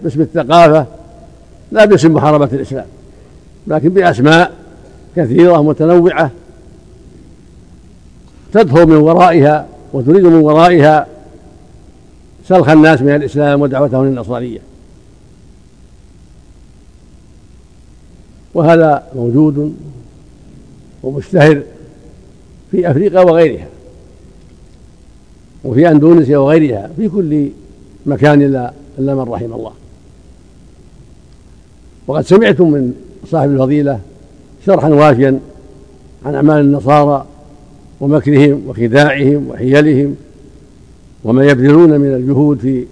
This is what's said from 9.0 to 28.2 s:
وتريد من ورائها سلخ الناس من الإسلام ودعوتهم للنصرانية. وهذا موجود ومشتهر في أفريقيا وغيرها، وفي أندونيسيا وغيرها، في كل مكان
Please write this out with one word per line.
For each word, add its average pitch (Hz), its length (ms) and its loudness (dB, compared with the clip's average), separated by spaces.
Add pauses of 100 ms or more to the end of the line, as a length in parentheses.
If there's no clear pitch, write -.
وتريد 143 320 0
من 170 100 4
ورائها 156 720 2 (1400)
سلخ 180 200 2
الناس 156 340 4
من 143 120 0
الإسلام 143 460 -2
ودعوتهم 135 460 -2
للنصرانية. 120 520 -8 (4000)
وهذا 160 600 0
موجود 143 640 -4 (1300)
ومشتهر 143 600 0 (1080)
في 175 200 -4
أفريقيا 180 300 0
وغيرها، 165 460 0 (2000)
وفي 131 240 0
أندونيسيا 151 500 2
وغيرها، 135 580 -2
في 208 120 -6
كل 151 400 -4 (580)
مكان 143 360 2